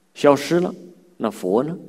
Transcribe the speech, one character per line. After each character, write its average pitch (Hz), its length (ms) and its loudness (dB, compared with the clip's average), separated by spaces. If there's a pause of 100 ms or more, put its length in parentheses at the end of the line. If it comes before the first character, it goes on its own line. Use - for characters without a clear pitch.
(140)
消 143 200 6
失 160 260 0
了， 180 140 -4 (440)
那 110 120 -4
佛 101 320 0
呢， 165 160 -6 (100)